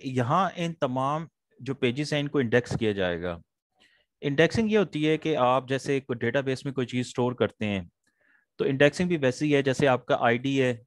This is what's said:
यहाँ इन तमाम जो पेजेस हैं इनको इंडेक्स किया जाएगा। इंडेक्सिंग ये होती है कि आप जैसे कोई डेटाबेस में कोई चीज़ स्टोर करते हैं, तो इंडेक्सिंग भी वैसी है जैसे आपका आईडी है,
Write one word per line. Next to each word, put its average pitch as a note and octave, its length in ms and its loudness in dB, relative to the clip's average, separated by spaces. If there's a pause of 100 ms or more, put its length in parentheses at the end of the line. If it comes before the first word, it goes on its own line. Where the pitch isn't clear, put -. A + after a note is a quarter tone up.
यहाँ C3+ 520 0
इन E3+ 160 -4
तमाम C#3 540 -4 (340)
जो C3 120 -6
पेजेस C3 400 -2
हैं D3 60 0
इनको C#3+ 220 0
इंडेक्स A#2+ 340 0
किया G#2+ 180 0
जाएगा। F2 480 -2 (800)
इंडेक्सिंग E3 500 2
ये G#3+ 60 4
होती D#3+ 260 0
है D#3 140 2
कि D#3 160 -2
आप B2+ 340 2
जैसे C3+ 320 -2
कोई C3 180 -6
डेटाबेस C3 480 -2
में C3+ 100 -6
कोई B2+ 100 -2
चीज़ B2 220 -4
स्टोर B2 260 -2
करते A2 320 -2
हैं, F#2+ 240 -4 (680)
तो - 80 -2
इंडेक्सिंग C#3+ 440 2
भी F3 80 0
वैसी C#3 340 0
है C#3 120 4
जैसे C#3 220 2
आपका C3 360 2
आईडी B2 360 2
है, B2 300 0